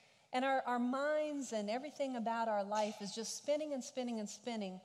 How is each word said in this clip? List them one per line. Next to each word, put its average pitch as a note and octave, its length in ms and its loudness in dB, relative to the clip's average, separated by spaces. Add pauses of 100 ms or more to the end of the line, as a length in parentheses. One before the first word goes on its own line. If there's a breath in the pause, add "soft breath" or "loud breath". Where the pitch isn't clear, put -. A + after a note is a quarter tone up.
(320 loud breath)
And B3+ 120 2
our, C4+ 220 4
our A#3+ 120 2
minds C#4+ 760 0
and G#3 160 0
everything C4 480 -2
about A3+ 320 0
our G#3 160 4
life G#3+ 380 0
is G3 100 -4
just A3 240 -4
spinning D4 380 2
and B3 100 -2
spinning A#3+ 360 -2
and G#3 80 -4
spinning, G3+ 560 -4